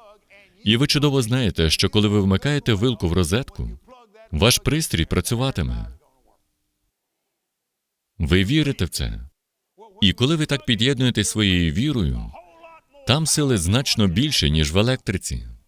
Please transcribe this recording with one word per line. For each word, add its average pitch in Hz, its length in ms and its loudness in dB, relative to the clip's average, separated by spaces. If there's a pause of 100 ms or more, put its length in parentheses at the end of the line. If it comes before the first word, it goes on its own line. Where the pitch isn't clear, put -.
(640)
І 208 120 4
ви 135 100 2
чудово 139 360 2
знаєте, 107 480 0
що - 200 0
коли 107 180 2
ви 104 120 2
вмикаєте 113 540 0
вилку 107 340 -2
в 80 40 0
розетку, 87 580 -2 (600)
ваш - 280 4
пристрій 139 460 -2
працюватиме. 90 920 -4 (2250)
Ви 90 260 2
вірите 139 400 -2
в 80 40 -6
це. 53 320 -6 (800)
І 190 100 2
коли 151 240 0
ви 151 100 -2
так - 200 -4
під'єднуєтесь 123 640 0
своєю 90 440 2
вірою, 76 600 -2 (760)
там 156 200 2
сили 135 320 2
значно 101 480 0
більше, 95 440 2
ніж 76 220 2
в 90 60 2
електриці. 107 680 -2 (200)